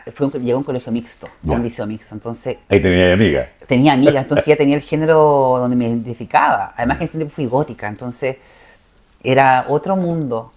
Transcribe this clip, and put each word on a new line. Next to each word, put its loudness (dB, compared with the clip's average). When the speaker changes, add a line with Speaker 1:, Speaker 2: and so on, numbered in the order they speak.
Speaker 1:
fue -4
un -2
co-, -10
llegó -2
a -2
un -6
colegio -8
mixto, -8
a -20
un -4
Speaker 2:
Ya. 0
Speaker 1:
liceo -6
mixto, -12
entonces -10
Speaker 2:
Ahí 4
tenía 4
amigas. 2
Speaker 1:
tenía 4
amigas, 4
entonces 0
ya 4
tenía 2
el -2
género 2
donde -2
me 0
identificaba. -2
Además -2
que -8
en -4
ese -12
tiempo -8
fui -6
gótica, -4
entonces -8
era 4
otro -2
mundo. -4